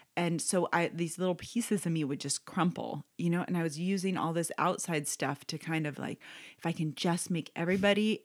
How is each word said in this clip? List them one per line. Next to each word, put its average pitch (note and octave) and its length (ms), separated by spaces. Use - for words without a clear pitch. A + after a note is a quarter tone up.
And E3+ 260
so F3+ 320
I, E3+ 200
these E3 240
little F3+ 160
pieces G#3 520
of F3 80
me D#3+ 100
would C#3 160
just - 260
crumple, D#3+ 600
you E3+ 120
know, F3 180
and F3+ 100
I E3 60
was D#3 160
using F#3 380
all D#3+ 160
this E3 260
outside D#3+ 480
stuff - 380
to E3 120
kind D#3+ 300
of, C#3 100
like, - 220
if - 60
I E3+ 80
can D#3 200
just F3 380
make E3+ 240
everybody, G3+ 680